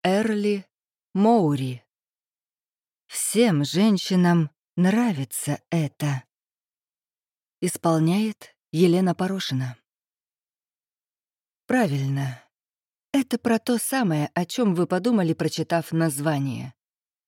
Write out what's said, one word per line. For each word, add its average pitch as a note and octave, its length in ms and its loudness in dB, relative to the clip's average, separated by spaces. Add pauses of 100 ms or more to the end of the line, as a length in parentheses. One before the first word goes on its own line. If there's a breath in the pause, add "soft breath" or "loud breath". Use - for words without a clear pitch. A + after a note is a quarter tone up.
(120)
Эрли G#3 540 0 (480)
Моури. D3+ 720 2 (1200)
«Всем F#3+ 580 0
женщинам F3 840 2 (260)
нравится F3+ 960 -2
это». D3 540 -4 (1400)
Исполняет F3 920 0 (160)
Елена F3 420 2
Порошина. C3 640 -4 (1900)
Правильно. C#3 760 -2 (680)
Это C4 240 0
про A3+ 220 0
то A#3+ 180 -2
самое, F3 560 -2
о F3 120 -2
чем G#3+ 280 0
вы E3+ 140 0
подумали, F#3 460 0
прочитав D#3+ 580 -4
название. C#3 800 -2 (540)